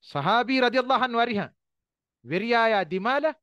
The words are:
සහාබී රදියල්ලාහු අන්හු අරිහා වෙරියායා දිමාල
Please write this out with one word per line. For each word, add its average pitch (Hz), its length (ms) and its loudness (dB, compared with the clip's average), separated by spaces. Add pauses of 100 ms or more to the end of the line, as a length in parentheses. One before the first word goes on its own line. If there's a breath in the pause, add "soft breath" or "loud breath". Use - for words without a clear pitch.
සහාබී 226 520 0
රදියල්ලාහු 247 440 2
අන්හු 233 160 -2
අරිහා 226 300 -2 (760)
වෙරියායා 220 600 0
දිමාල 214 400 -2 (180)